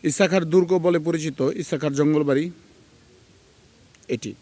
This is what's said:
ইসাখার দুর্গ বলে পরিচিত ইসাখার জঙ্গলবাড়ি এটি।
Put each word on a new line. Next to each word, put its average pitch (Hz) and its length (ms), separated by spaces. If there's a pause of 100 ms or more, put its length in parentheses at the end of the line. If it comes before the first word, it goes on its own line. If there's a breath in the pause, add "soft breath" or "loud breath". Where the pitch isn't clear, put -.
ইসাখার 170 420
দুর্গ 175 320
বলে 170 220
পরিচিত 156 400 (160)
ইসাখার 151 380
জঙ্গলবাড়ি 147 520 (1600)
এটি। 110 240 (100)